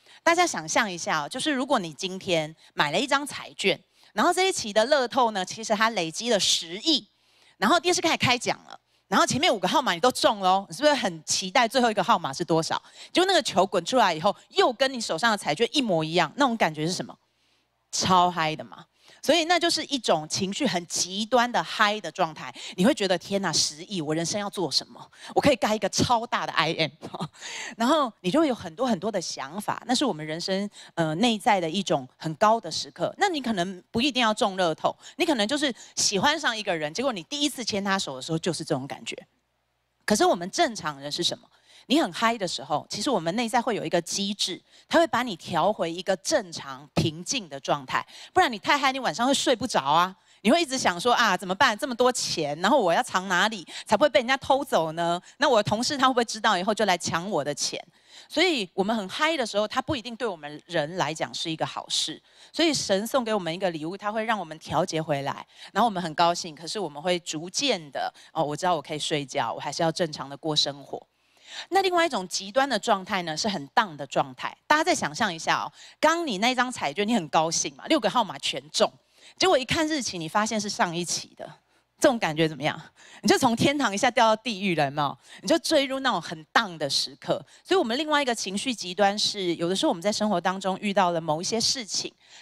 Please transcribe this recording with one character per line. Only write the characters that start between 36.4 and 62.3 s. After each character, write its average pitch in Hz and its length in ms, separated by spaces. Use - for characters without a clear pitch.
一 208 60
个 196 100
人， 156 200
结 233 100
果 277 80
你 190 120
第 294 180
一 294 80
次 247 120
牵 202 220
他 196 160
手 143 160
的 131 60
时 160 100
候 160 80
就 170 140
是 156 100
这 160 100
种 135 140
感 - 160
觉。 - 140
可 214 100
是 349 100
我 349 80
们 180 160
正 285 240
常 151 240
人 143 140
是 175 100
什 165 160
么？ - 80
你 277 140
很 202 140
嗨 233 240
的 190 100
时 - 160
候， 139 240
其 - 140
实 294 80
我 220 100
们 170 160
内 233 140
在 247 100
会 233 160
有 151 80
一 165 60
个 175 100
机 196 320
制， - 300
它 311 120
会 330 80
把 240 160
你 226 120
调 170 380
回 170 180
一 175 120
个 190 140
正 214 340
常 139 420
平 165 300
静 208 260
的 139 100
状 147 240
态， 127 220
不 - 80
然 320 120
你 208 80
太 294 180
嗨， 269 140
你 269 80
晚 202 140
上 226 120
会 277 80
睡 254 220
不 233 100
着 180 160
啊， 170 340
你 214 100
会 349 100
一 330 40
直 262 120
想 180 240
说 240 160
：“啊， 214 180
怎 190 120
么 185 80
办？ 240 200
这 285 120
么 247 80
多 254 160
钱， 147 500
然 196 80
后 269 100
我 175 140
要 214 80
藏 190 260
哪 190 200
里 196 200
才 214 100
不 277 60
会 294 60
被 294 100
人 233 80
家 269 100
偷 277 260
走 165 280
呢？ 170 280
那 294 120
我 214 140
的 - 40
同 214 160
事 285 140
他 262 100
会 262 60
不 220 40
会 240 60
知 220 160
道 214 160
以 175 60
后 196 100
就 208 140
来 185 100
抢 175 320
我 165 160
的 147 120
钱？” - 280
所 311 140
以 269 320
我 185 80
们 220 120
很 190 140
嗨 311 260
的 269 80
时 202 140
候， 208 100
他 233 140
不 311 140
一 226 60
定 233 140
对 240 120
我 185 80
们 147 320
人 170 280
来 151 160
讲 143 220
是 - 160
一 160 60
个 147 100
好 - 240
事。 - 320